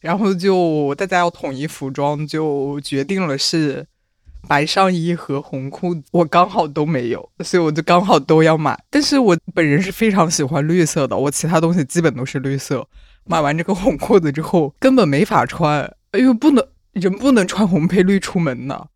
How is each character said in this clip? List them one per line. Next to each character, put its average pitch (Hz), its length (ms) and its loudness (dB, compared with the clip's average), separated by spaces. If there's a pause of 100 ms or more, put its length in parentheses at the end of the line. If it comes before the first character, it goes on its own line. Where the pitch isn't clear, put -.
然 170 180 -4
后 196 140 2
就 170 600 0
大 196 100 -4
家 185 140 -2
要 175 100 2
统 143 260 -8
一 135 120 -8
服 139 240 -8
装， 147 360 -4
就 143 540 -4
决 139 240 -4
定 190 220 -4
了 139 100 -2
是 143 500 -2 (600)
白 147 160 2
上 190 280 2
衣 170 220 -2
和 143 280 -6
红 135 260 -10
裤 175 260 -6
子， 156 80 -10 (100)
我 170 120 4
刚 175 240 2
好 190 180 -2
都 151 200 -4
没 127 240 -2
有， - 180 -8 (160)
所 180 160 2
以 - 20 2
我 156 80 2
就 156 120 -2
刚 180 200 4
好 180 160 4
都 160 240 4
要 160 140 4
买。 151 220 -2 (100)
但 294 140 2
是 285 160 0
我 208 180 4 (180)
本 165 120 2
人 147 160 2
是 185 100 -4
非 226 180 2
常 185 200 2
喜 160 120 -2
欢 147 240 -2
绿 165 200 2
色 147 200 -2
的， 113 80 -4
我 135 160 0
其 - 160 -6
他 165 140 2
东 170 140 2
西 170 100 0
基 170 160 -2
本 156 160 2
都 123 80 -6
是 139 140 -8
绿 135 180 -4
色。 131 320 -6 (380)
买 170 140 -2
完 147 180 0
这 170 40 -4
个 196 120 -2
红 175 240 -2
裤 208 200 2
子 156 140 0
之 147 80 -6
后 156 380 -2
根 262 180 4
本 214 100 6
没 143 180 2
法 147 200 0
穿， 151 480 -2 (220)
因 254 120 4
为 262 60 6
不 285 200 2
能， 247 140 2 (260)
人 185 200 -2
不 254 200 0
能 202 140 4
穿 202 220 0
红 170 180 0
配 185 160 2
绿 196 160 2
出 - 200 -4
门 127 280 -4
呢。 135 300 -10